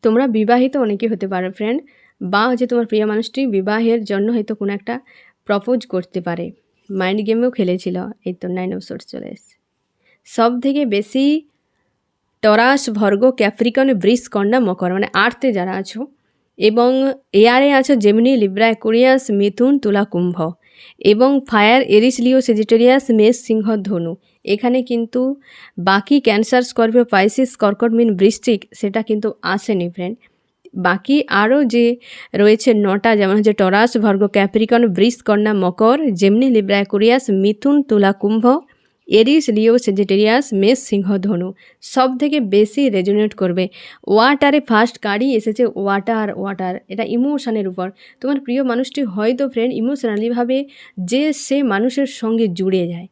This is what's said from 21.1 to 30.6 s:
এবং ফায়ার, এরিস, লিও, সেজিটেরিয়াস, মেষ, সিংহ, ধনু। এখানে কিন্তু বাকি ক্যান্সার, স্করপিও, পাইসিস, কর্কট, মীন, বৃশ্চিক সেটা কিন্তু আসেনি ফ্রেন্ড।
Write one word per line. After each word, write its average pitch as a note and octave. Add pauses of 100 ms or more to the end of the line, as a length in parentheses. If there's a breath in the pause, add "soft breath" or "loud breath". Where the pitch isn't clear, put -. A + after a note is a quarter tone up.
এবং B3 (200)
ফায়ার, A3+ (140)
এরিস, B3
লিও, B3+ (100)
সেজিটেরিয়াস, A#3 (160)
মেষ, A3+ (120)
সিংহ, A3 (200)
ধনু। E3+ (400)
এখানে B3 (100)
কিন্তু A#3 (680 loud breath)
বাকি G3+ (100)
ক্যান্সার, A3+
স্করপিও, A3+
পাইসিস, G#3+ (120)
কর্কট, G#3+
মীন, A#3 (120)
বৃশ্চিক A3 (200)
সেটা G#3
কিন্তু G#3+ (260)
আসেনি G3
ফ্রেন্ড। F#3 (720 soft breath)